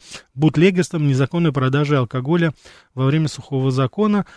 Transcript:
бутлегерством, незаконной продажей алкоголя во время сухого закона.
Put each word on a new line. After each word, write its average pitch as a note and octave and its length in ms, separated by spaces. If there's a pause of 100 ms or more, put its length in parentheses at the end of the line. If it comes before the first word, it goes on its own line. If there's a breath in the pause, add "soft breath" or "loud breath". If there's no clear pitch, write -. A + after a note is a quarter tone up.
(340 loud breath)
бутлегерством, D#3 760
незаконной C#3 440
продажей C#3 480
алкоголя C#3+ 520 (440 soft breath)
во C3 100
время D3+ 220
сухого C3 420
закона. G3 560 (120)